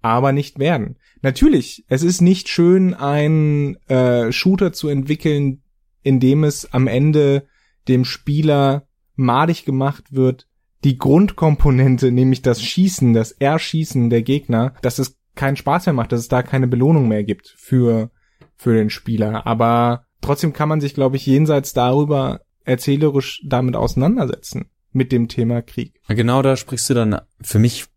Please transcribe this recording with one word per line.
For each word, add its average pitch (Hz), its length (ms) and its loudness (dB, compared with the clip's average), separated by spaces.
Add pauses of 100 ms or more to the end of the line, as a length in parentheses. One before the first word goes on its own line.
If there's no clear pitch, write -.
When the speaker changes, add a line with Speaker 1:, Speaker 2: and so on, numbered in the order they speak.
Speaker 1:
aber 123 300 0
nicht 143 280 -6
werden. 135 380 -2 (240)
Natürlich, 135 640 0
es 135 160 0
ist 180 180 2
nicht 185 280 2
schön, 180 440 2
einen, 147 840 0 (100)
äh, 123 440 2
Shooter 180 420 0
zu - 140 -8
entwickeln, 143 720 -2 (420)
in 135 160 2
dem 135 240 2
es - 280 -4
am 131 160 0
Ende 139 600 0 (400)
dem 127 180 2
Spieler 143 840 0 (280)
madig 131 500 0
gemacht 135 480 -4
wird, 127 340 0 (360)
die 135 140 2
Grundkomponente, 135 1120 2
nämlich 131 320 2
das 113 180 0
Schießen, 139 520 0
das 113 180 0
Erschießen 139 800 -2
der 117 100 2
Gegner, 127 600 -2
dass 123 180 -4
es - 180 -6 (180)
keinen 139 220 -4
Spaß 160 280 -2
mehr 165 80 0
macht, 117 180 -2
dass 117 100 -2
es - 60 -12
da 131 160 0
keine 131 240 -2
Belohnung 131 400 2
mehr 107 160 0
gibt 101 340 -8
für, 117 520 0 (460)
für 120 180 0
den 107 160 2
Spieler. 110 560 -4
Aber 117 600 0 (160)
trotzdem 143 320 -2
kann 151 160 -4
man 156 120 0
sich, 139 120 -6
glaub 135 200 0
ich, 135 120 -6
jenseits 143 480 2
darüber 131 680 0 (220)
erzählerisch 139 840 -2
damit 127 300 -2
auseinandersetzen, - 960 -2 (220)
mit 127 200 -2
dem 117 160 0
Thema 117 340 -4
Krieg. - 460 -12
Speaker 2:
Ja, 107 80 -2
genau 120 260 2
da 135 140 2
sprichst - 340 -8
du 135 40 2
dann 110 260 0 (220)
für - 180 -2
mich 117 260 0 (120)